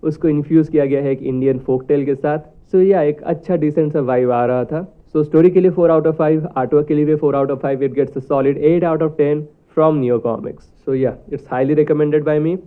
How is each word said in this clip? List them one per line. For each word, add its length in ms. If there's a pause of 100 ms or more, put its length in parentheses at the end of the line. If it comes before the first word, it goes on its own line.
उसको 260
इन्फ्यूज 400
किया 160
गया 180
है 100
एक 100
इंडियन 360
फोक 300
टेल 160
के 100
साथ। 240 (360)
So 0
yeah, 280
एक 200
अच्छा 340
डिसेंट 360
सा 80
वाइब 300
आ 160
रहा 180
था। 300 (220)
So 80
स्टोरी 260
के 100
लिए 100
four 180
out 180
of 80
five, 320 (120)
artwork 280
के 80
लिए 100
भी 120
four 180
out 160
of 80
five। 300
It 120
gets 160
a 160
solid 240 (140)
eight 220
out 100
of 180
ten 240 (320)
from 240
Neo 200
Comics। 440 (200)
So 100
yeah, 180 (180)
it's 200
highly 240
recommended 500
by 220
me। 200